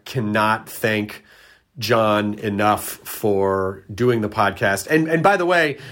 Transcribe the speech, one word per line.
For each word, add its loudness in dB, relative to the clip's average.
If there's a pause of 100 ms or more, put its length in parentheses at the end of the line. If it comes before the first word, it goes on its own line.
cannot 0
thank -4 (540)
John 2
enough 0
for -2
doing 2
the -2
podcast. 0
And, 2
and 0
by 6
the 0
way, 2 (140)